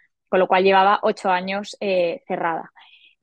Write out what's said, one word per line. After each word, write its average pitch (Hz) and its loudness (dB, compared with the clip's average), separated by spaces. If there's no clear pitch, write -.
con - 2
lo 180 2
cual 185 2
llevaba 190 4
ocho 214 -4
años, 190 -4
eh, 180 -2
cerrada. 170 -6